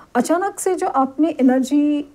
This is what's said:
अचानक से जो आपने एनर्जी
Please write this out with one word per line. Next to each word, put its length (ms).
अचानक 440
से 160
जो 120
आपने 420
एनर्जी 840